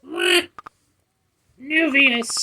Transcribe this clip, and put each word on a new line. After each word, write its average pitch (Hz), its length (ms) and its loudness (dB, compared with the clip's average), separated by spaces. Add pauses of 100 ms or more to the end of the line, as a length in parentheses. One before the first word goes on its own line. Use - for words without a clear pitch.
Mwah. 349 460 -2 (1080)
Nuvius. 277 840 0